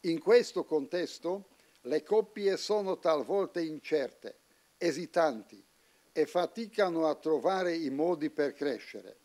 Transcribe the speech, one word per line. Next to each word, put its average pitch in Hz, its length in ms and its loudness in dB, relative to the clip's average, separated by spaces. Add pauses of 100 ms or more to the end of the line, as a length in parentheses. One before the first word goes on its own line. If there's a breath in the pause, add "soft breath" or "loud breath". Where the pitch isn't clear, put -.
In 165 180 -2
questo 214 460 2
contesto, 170 840 -4 (320 soft breath)
le 151 200 -2
coppie 202 540 0
sono 196 420 -2
talvolta 165 640 0
incerte, 151 800 -4 (380 soft breath)
esitanti 143 880 -2 (460 soft breath)
e 151 160 2
faticano 180 800 0
a 151 80 2
trovare 170 640 0
i 156 140 -4
modi 156 380 0
per 143 260 -2
crescere. 107 720 -8